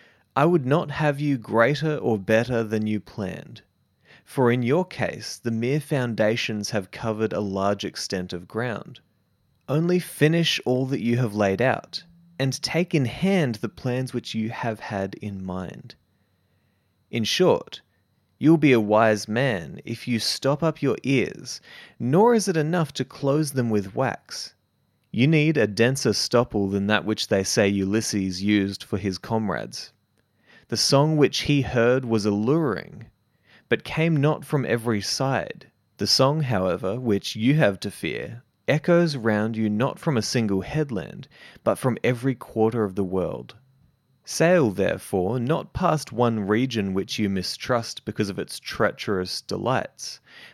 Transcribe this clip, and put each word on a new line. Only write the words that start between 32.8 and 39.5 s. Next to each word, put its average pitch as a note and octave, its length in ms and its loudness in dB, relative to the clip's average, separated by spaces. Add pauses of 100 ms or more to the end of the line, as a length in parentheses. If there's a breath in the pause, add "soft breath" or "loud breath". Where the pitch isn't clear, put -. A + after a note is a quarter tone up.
but A2+ 160 0
came D#3+ 320 0
not C#3+ 300 2
from C#3 200 0
every A2+ 360 0
side. - 680 -2 (300)
The G#2 100 -2
song, D3 340 4
however, F#2+ 580 0
which A2 360 -2
you A#2+ 200 4
have G#2 260 2
to G2+ 100 -6
fear, C#2+ 520 -8 (240)
echoes E3 480 2
round A2 400 0